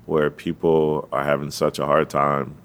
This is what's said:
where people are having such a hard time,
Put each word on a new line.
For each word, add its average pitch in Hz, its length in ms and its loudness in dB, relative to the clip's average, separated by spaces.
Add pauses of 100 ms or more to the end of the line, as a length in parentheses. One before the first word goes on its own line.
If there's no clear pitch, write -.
where 76 240 0
people 78 840 0
are 69 120 -2
having 73 260 0
such 76 280 -2
a 73 80 -4
hard 73 220 2
time, 71 460 -2 (100)